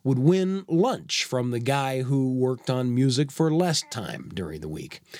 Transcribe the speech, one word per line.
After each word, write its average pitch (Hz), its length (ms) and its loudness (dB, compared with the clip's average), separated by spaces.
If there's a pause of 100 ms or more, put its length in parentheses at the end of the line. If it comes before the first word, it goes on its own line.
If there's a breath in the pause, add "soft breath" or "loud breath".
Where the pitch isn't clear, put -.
would 131 160 2
win 185 480 4
lunch 180 560 0
from 123 260 -2
the 120 100 -2
guy 135 420 0
who 131 300 0
worked 127 380 0
on 127 240 0
music 135 380 2
for 160 200 2
less 170 380 2
time - 420 -8
during 80 280 -8
the 78 80 -10
week. 78 320 -10 (200 loud breath)